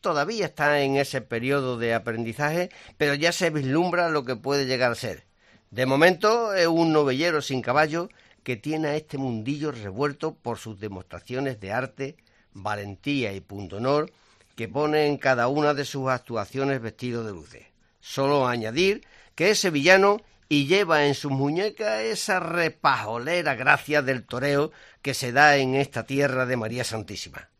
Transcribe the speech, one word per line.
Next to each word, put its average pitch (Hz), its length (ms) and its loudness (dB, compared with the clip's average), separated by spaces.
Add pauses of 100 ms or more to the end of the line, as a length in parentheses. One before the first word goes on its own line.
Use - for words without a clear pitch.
Todavía 175 460 -2
está 147 340 2
en 135 160 2
ese 139 240 -2
periodo 127 560 -2
de 117 160 0
aprendizaje, 117 800 -4 (260)
pero 147 160 2
ya 156 180 0
se 170 200 0
vislumbra 165 580 0
lo 147 160 -2
que 123 100 -4
puede 139 300 -2
llegar 127 260 2
a 117 40 -2
ser. 104 300 -10 (440)
De 123 160 -2
momento 190 680 4
es 175 100 4
un 165 260 4
novillero 151 520 2
sin 131 180 -4
caballo 156 480 0 (340)
que 123 140 -4
tiene 156 300 -4
a 147 80 -2
este 151 240 -8
mundillo 135 520 -4
revuelto 135 640 -4
por 120 240 -8
sus 107 220 -14
demostraciones 107 800 -8
de 98 120 -10
arte, 135 460 -6 (340)
valentía 104 840 -4
y 95 80 -10
punto 98 360 -12
honor 147 340 0 (440)
que 113 120 -8
pone 151 380 0
en 147 120 0
cada 123 300 2
una 147 280 2
de 139 100 -4
sus 131 240 -6
actuaciones 127 720 -4
vestido 117 420 -8
de 107 100 -8
luces. 76 340 -18 (320)
Solo 139 480 0
añadir 123 580 0 (300)
que 185 160 2
es 202 80 2
sevillano 190 580 4 (320)
y 143 160 4
lleva 165 400 4
en 143 80 4
sus 139 180 -4
muñecas 202 680 -2
esa 214 380 -2
repajolera 151 1120 0
gracia 143 480 2
del 127 240 -2
toreo 143 460 0 (320)
que 139 100 -4
se 123 180 -4
da 143 260 6
en 131 180 2
esta 135 320 -2
tierra 135 400 0
de 123 100 0
María 117 260 -4
Santísima. 104 680 -10 (100)